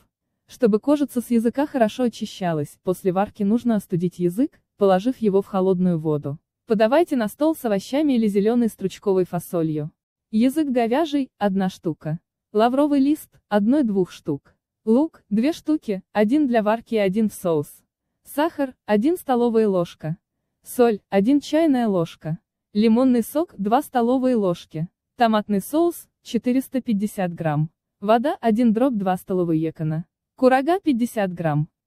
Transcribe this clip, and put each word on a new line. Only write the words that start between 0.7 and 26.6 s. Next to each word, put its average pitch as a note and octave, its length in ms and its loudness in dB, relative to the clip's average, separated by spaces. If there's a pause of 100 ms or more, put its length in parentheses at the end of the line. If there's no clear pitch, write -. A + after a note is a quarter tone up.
кожица C#4+ 400 0
с - 100 -6
языка A#3+ 360 0
хорошо A#3+ 380 -2
очищалась, F3 800 -4
после F#3 300 -2
варки G3 300 -2
нужно A#3 320 0
остудить F#3 440 -4
язык, F3+ 420 -2 (180)
положив G3 400 2
его G3+ 240 2
в - 40 -6
холодную F#3 520 0
воду. D3+ 400 -4 (280)
Подавайте A#3+ 500 2
на A3 120 0
стол D#4 260 -2
с - 100 -12
овощами B3+ 500 0
или A3+ 120 2
зелёной G#3+ 420 2
стручковой F#3 580 -2
фасолью. D#3+ 640 -4 (400)
Язык C4 380 0
говяжий – C4 680 -2
одна G3 320 0
штука. D#3+ 520 -8 (320)
Лавровый C4 480 2
лист – C#4+ 380 -2 (100)
одной-двух G#3 640 2
штук. - 440 -10 (320)
Лук – B3+ 420 2
две A3+ 240 0
штуки, A3+ 500 -4 (100)
один A3+ 340 2
для A#3+ 160 2
варки A3+ 320 -2
и A3 40 2
один G3+ 300 0
в - 60 -16
соус. D#3+ 360 -2 (540)
Сахар – C#4+ 500 -4 (120)
один A3+ 320 2
столовая A#3 500 0
ложка. F3 480 -4 (460)
Соль – A#3 380 0 (100)
один A3 300 2
чайная C#4 480 0
ложка. E3+ 500 -4 (360)
Лимонный A#3 480 4
сок, D#4 340 -4
два G#3 260 0
столовые B3+ 540 0
ложки. F3 520 -4 (280)
Томатный G#3+ 440 0
соус, E4 480 -2 (140)
четыреста B3 600 -4